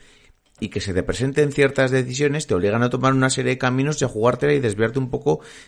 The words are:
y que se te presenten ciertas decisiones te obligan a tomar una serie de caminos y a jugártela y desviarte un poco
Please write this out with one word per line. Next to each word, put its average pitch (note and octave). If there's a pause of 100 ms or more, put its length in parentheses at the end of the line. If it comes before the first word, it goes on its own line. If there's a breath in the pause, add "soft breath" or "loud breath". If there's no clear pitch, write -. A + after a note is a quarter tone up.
(600 soft breath)
y A2
que -
se G2
te F2+
presenten C3+
ciertas C3+
decisiones C3+
te -
obligan G2+
a B2
tomar B2+
una C3
serie C3
de B2+
caminos C3+
y D3
a B2
jugártela A#2
y C#3+
desviarte A2+
un B2+
poco D3+ (280 loud breath)